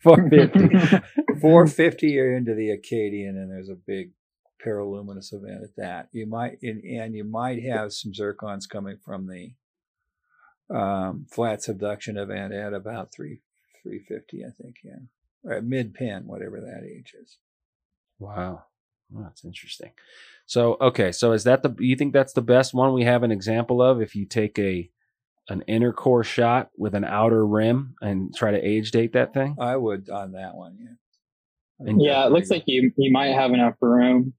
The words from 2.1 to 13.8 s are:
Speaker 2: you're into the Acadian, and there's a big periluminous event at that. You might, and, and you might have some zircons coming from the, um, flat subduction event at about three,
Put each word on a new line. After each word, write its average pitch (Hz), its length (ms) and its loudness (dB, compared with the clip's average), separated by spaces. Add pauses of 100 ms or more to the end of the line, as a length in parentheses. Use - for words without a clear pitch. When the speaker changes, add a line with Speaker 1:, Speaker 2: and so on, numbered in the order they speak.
Speaker 2:
you're 131 220 2
into 120 200 -2
the 107 160 -4
Acadian, 101 680 -6
and 95 140 -10
there's 95 180 -14
a 95 60 -12
big 92 380 -12 (500)
periluminous 101 720 -8
event 98 300 -16
at - 140 -20
that. 90 360 -12
You 110 140 -10
might, 113 360 -8
and, 110 200 -12
and 113 320 -12
you 107 100 -12
might 117 400 -8
have 110 280 -6
some - 220 -14
zircons 101 520 -10
coming 98 380 -12
from 95 220 -12
the, 92 260 -18 (1200)
um, 98 560 -6
flat 113 320 -4
subduction 104 540 -8
event 98 380 -10
at 104 180 -10
about 101 400 -12
three, - 300 -18 (400)